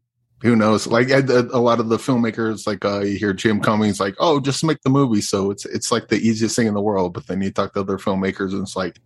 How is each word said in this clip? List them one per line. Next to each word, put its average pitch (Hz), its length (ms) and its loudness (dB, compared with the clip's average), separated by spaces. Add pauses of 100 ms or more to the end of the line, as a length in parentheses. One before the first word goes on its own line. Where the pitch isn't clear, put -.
(420)
who 117 160 4
knows? 107 300 2
Like, 123 220 2
a, 135 100 4
a, 123 380 2
a 120 40 4
lot 117 180 4
of 113 80 -2
the 113 80 0
filmmakers, 113 720 -2
like, 104 160 -4
uh, 101 160 0
you 101 180 -2
hear 101 140 0
Jim 104 300 0
Cummings, 107 400 2
like, 98 180 -2
"Oh, 151 220 2
just 135 200 -4
make 156 200 0
the 139 80 0
movie." 131 320 2
So 101 300 -2
it's, 98 140 -10
it's, - 240 -6
like, 117 200 -2
the 110 80 2
easiest 110 400 0
thing 117 100 2
in 104 60 0
the 101 80 -2
world. 95 320 -2
But - 140 -12
then 95 140 -4
you 95 80 -2
talk 98 260 -4
to 101 40 -2
other 98 180 -2
filmmakers, 95 540 -4
and 95 120 -6
it's - 120 -10
like, 82 300 -6